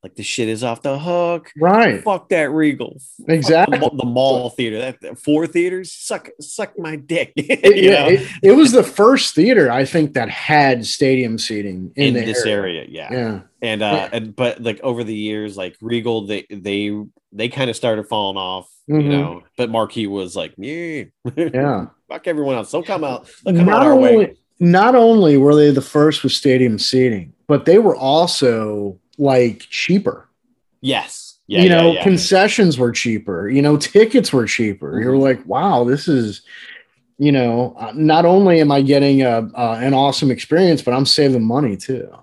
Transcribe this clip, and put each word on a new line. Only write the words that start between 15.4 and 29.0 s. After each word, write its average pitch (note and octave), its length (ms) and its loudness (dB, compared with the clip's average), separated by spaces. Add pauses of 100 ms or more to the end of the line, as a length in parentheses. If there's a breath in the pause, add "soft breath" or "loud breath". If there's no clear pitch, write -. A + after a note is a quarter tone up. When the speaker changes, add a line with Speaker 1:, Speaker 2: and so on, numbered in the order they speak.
Speaker 1:
like, F#2 260 -12
Regal, A2+ 460 -6
they, G#2 200 -8
they, G2+ 480 -6 (360)
they A2+ 160 -6
kinda B2 260 -4
started G#2+ 300 -4
falling G2+ 320 -4
off, F#2 340 -10 (160)
you D3 80 -4
Speaker 2:
Mm-hmm. D3 160 0
Speaker 1:
know, C#3+ 320 -4 (140)
but A#2+ 120 -4
Marquee A2 380 -4
was G2 300 -8
like, D#2+ 200 -10
"Yeah. D3+ 500 -12 (180)
<laughs> A#2+ 120 -10
Speaker 2:
Yeah. C3+ 500 -4 (220)
Speaker 1:
Fuck - 200 -10
everyone D3 260 -4
else. A2 160 -8
They'll F3 140 -6
come F#3 180 -6
out. C3 260 -10 (160 soft breath)
They'll F3+ 120 0
come F3 100 4
Speaker 2:
Not G#3+ 160 4
Speaker 1:
out D4 60 6
our C#4 80 6
way." B3+ 180 6
Speaker 2:
only, G#3 200 2 (260)
not F#3+ 340 4
only A3+ 420 6
were C#3+ 180 6
they D3 160 6
the C3+ 120 2
first D3+ 400 0
with C3 100 -2
stadium B2+ 460 0
seating, A#2+ 540 -2 (140)
but G3 180 0
they F#3 140 6
were G#3 180 2
also, A2+ 1000 -2 (200)